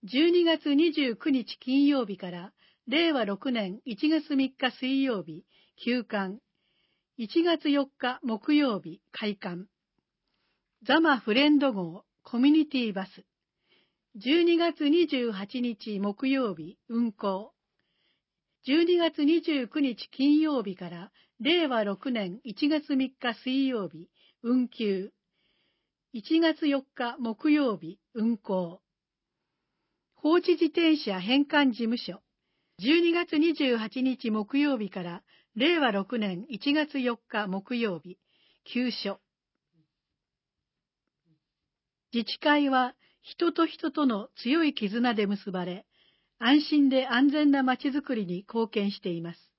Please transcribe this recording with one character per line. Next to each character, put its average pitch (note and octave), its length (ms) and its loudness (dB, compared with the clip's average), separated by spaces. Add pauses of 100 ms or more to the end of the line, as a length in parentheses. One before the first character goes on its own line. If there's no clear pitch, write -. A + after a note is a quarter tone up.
十 D4 260 2
二 F4 140 4
月 D#4+ 300 2
二 D#4+ 180 4
十 B3+ 240 -2
九 - 140 -4
日 B3+ 280 -2
金 C#4 280 2
曜 C#4 200 2
日 F#3+ 120 -10
か F3+ 120 -10
ら F3 220 -14 (340)
令 D#4+ 260 0
和 B3 120 0
六 G3+ 260 -4
年 G#3+ 340 -4
一 C4 240 -2
月 D4+ 280 0
三 C4+ 160 0
日 B3+ 260 -2
水 C4+ 240 -2
曜 A3+ 220 -2
日 D#3+ 200 -14 (320)
休 A#3+ 280 -4
館。 G3 340 -6 (800)
一 B3 260 0
月 E4 260 0
四 C#4 200 2 (100)
日 B3+ 240 -4
木 A#3 320 -2
曜 C4+ 260 2
日 E3+ 200 -16 (100)
開 G#3 260 -6
館。 F3+ 280 -10 (1200)
ザ D4 140 4
マ D4+ 180 4
フ G#3 160 -2
レ C#4+ 160 4
ン D4 80 6
ド C4+ 140 2
号 F#3 320 -8 (180)
コ - 160 -6
ミ C4+ 120 6
ュ - 20 6
ニ D#4 160 4
テ C4+ 100 -4
ィ A3+ 140 -2
バ F#3+ 140 -6
ス、 - 180 -20 (920)
十 C#4 300 2
二 E4+ 120 4
月 E4 320 0
二 E4 200 4
十 A#3+ 240 -2
八 G3+ 280 -8
日 A3 380 -6
木 G3+ 300 -2
曜 C4 260 0
日 D#3+ 240 -14 (100)
運 A#3 220 0
行。 G3+ 420 -6 (1120)
十 D#4 200 2
二 F4 140 4
月 D#4+ 260 0
二 D#4+ 180 4
十 C#4+ 240 -2
九 D4+ 140 -6
日 B3+ 300 -2
金 D4 280 4
曜 D4+ 240 0
日 F#3 140 -8
か F3 140 -12
ら E3+ 200 -14 (300)
令 D#4+ 260 2
和 A#3+ 160 0
六 G3+ 280 -4
年 G#3 340 -4
一 C4+ 240 -2
月 D4 260 0
三 C4 160 0
日 B3 320 -6
水 C4+ 240 0
曜 A3 220 -2
日 E3 200 -16 (360)
運 B3 240 2
休。 G3+ 440 -4 (1000)
一 D#4+ 280 0
月 D#4+ 280 2
四 C#4 140 0 (120)
日 A#3+ 240 -6
木 A#3 320 -2
曜 C#4 260 4
日 E3 220 -14 (160)
運 A3+ 240 0
行。 F#3 420 -6 (1300)
放 E4 260 2
置 F4+ 120 2
自 E4+ 140 2
転 D#4+ 300 2
車 G3 240 -6
返 B3+ 240 2
還 C#4+ 280 2
事 A3+ 120 -4
務 A3+ 120 -2
所、 - 240 -12 (580)
十 D4 220 2
二 E4+ 120 4
月 E4+ 260 0
二 D#4+ 160 4
十 C4 220 2
八 A3 260 -4
日 B3+ 280 -2
木 G#3+ 280 -2
曜 C#4+ 200 2
日 G#3 120 -6
か F#3 120 -8
ら F3 200 -10 (320)
令 D#4+ 240 2
和 B3+ 140 2
六 G3+ 260 -2
年 G3 300 -4
一 C#4 240 -2
月 D4 260 -2
四 B3 200 -2 (100)
日 G#3+ 180 -4
木 G3 300 -6
曜 G3+ 240 -4
日 F3+ 180 -20 (460)
休 A#3+ 260 -4
所。 - 300 -8 (3000)
自 A#3 120 -2
治 - 160 -10
会 D4 280 2
は B3+ 260 0 (280)
人 - 300 -4
と E4 140 0
人 D#4 240 -6
と D4 160 0
の G#3+ 220 -2 (140)
強 D#4 220 0
い D4 100 0
絆 A#3 400 -2
で G#3 120 0
結 G3+ 260 -6
ば F3+ 120 -4
れ、 F3+ 220 -10 (520)
安 C#4 240 4
心 D4 260 4
で C4 180 2
安 C4 220 4
全 D4 220 4
な C#4 120 4
ま B3+ 140 2
ち C#4+ 140 -4
づ C#4+ 100 -2
く C#4 140 -6
り G#3+ 100 -2
に F3 140 -6
貢 A3+ 300 -4
献 G3+ 240 -2
し - 80 -14
て F#3+ 100 -6
い E3+ 100 -6
ま E3+ 140 -10
す。 - 240 -20